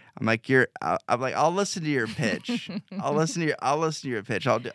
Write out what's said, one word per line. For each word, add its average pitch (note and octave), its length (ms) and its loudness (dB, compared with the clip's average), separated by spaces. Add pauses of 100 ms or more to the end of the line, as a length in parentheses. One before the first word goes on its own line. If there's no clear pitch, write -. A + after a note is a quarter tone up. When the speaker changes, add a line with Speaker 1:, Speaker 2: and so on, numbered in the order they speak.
(180)
Speaker 1:
I'm A2 80 -4
like, A2+ 220 0
"You're," C3 200 6 (140)
I, F2 160 0 (100)
I'm A#2+ 120 2
like, B2 140 -2
"I'll D3 180 4
listen F#3+ 320 -2
to D3+ 60 -2
your A#2+ 180 0
pitch. A#2 600 -4 (280)
I'll C#3 160 -2
Speaker 2:
<laughs> - 20 2
Speaker 1:
listen E3 260 0
to D3+ 60 0
your, - 140 0
I'll C#3 160 2
listen D#3 320 -2
to A#2+ 40 -2
your G#2 100 -4
pitch. G#2 240 -2
I'll A2+ 120 4
do, B2 140 -8